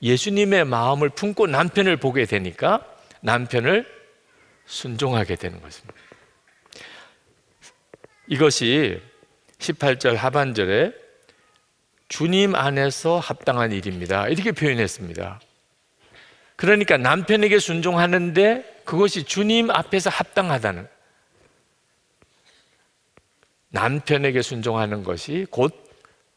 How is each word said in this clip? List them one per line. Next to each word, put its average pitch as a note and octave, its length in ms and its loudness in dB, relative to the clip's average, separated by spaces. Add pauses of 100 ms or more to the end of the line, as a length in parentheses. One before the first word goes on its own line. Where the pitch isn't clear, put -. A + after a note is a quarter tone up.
예수님의 G3 640 2
마음을 C3+ 440 2
품고 G#3 380 -2
남편을 E3+ 500 2
보게 C3 280 0
되니까 G#2 580 -2 (380)
남편을 B2 640 0 (800)
순종하게 A#2 680 -4
되는 F2 260 -12
것입니다. - 320 -20 (2250)
이것이 C3 760 2 (580)
십팔 C#3+ 400 -2
절 A#2+ 160 2
하반절에 B2+ 760 0 (1120)
"주님 F#3+ 480 0
안에서 C#3 640 0
합당한 B2 520 -2
일입니다." F#2+ 580 -4
이렇게 F#3+ 220 -2
표현했습니다. G2 880 -4 (1160)
그러니까 G3 420 4
남편에게 G3 600 4
순종하는데 F3 1300 0
그것이 F#3 380 0
주님 A3+ 480 0
앞에서 F#3 380 -2
합당하다는, A2+ 800 -4 (2750)
남편에게 C#3 720 0
순종하는 A2 600 -2
것이 C#3+ 460 -6
곧 - 420 -2 (440)